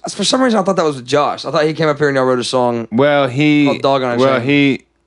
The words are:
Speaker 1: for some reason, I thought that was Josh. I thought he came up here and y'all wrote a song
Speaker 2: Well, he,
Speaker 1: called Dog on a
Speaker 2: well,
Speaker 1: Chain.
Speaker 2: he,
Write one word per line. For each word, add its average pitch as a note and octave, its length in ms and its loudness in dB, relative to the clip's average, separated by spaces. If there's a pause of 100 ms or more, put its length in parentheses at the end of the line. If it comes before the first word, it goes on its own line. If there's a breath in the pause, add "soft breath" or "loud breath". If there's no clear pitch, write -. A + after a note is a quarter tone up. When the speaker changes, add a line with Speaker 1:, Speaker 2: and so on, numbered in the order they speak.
(100)
Speaker 1:
for - 140 -6
some C4 180 0
reason, A#3 160 2
I F#3+ 40 0
thought F3+ 140 0
that F3 80 0
was C#3+ 180 -2
Josh. B2+ 420 -2
I C#3 60 -8
thought D3+ 160 0
he D#3+ 80 0
came D#3+ 140 0
up D3 100 -2
here D3 100 2
and C#3 80 0
y'all C3 80 2
wrote B2+ 140 0
a A#2+ 60 -4
song A#2+ 460 -2
Speaker 2:
Well, C#3 380 2
he, D3 380 2
Speaker 1:
called C#3 160 -2
Dog C#3 200 0
on A#2+ 160 -2
a - 40 2
Speaker 2:
well, C3+ 180 2
Speaker 1:
Chain. B2 80 -4
Speaker 2:
he, C#3+ 380 2 (200)